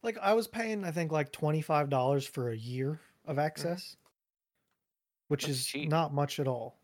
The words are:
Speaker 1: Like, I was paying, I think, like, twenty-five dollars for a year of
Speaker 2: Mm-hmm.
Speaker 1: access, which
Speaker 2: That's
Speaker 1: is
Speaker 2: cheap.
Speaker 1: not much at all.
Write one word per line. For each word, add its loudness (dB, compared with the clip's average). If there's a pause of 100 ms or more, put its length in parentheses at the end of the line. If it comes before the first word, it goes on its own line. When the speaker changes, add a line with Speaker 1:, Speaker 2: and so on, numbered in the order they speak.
Speaker 1:
Like, -6
I 4
was 2
paying, -4
I -2
think, 0
like, 0
twenty-five 2
dollars 2
for -4
a -4
year -4 (240)
of -4
Speaker 2:
Mm-hmm. 0
Speaker 1:
access, -4 (1300)
which 0
Speaker 2:
That's -2
Speaker 1:
is -4
Speaker 2:
cheap. -4
Speaker 1:
not 2
much 0
at 0
all. -4